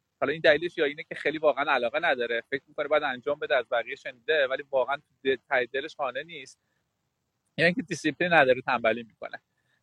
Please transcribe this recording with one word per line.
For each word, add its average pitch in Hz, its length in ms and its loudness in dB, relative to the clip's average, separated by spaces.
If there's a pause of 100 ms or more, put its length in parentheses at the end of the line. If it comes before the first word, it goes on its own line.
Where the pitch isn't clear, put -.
(220)
حالا 135 120 0
این 165 80 -10
دلیلش 160 360 4
یا 156 80 0
اینه 147 180 -4
که - 120 -14
خیلی 151 220 -4
واقعاً 147 360 2
علاقه 123 260 0
نداره، 120 500 -2
فکر 139 180 -6
می‌کنه 151 200 -6
باید 151 160 2
انجام 143 360 -4
بده، 151 160 0
از 123 160 0
بقیه 120 240 -2
شنیده، 139 520 0
ولی 135 240 -6
واقعاً 131 260 0
تو - 380 -4
د-، - 40 -6 (100)
ته 127 160 2
دلش 139 300 -6
قانع 135 280 -6
نیست، 160 360 -20 (1000)
یا 151 80 2
اینکه 180 160 0
دیسیپلین 170 520 -2
نداره، 131 280 6
تنبلی 117 420 -2
می‌کنه. - 380 -16 (420)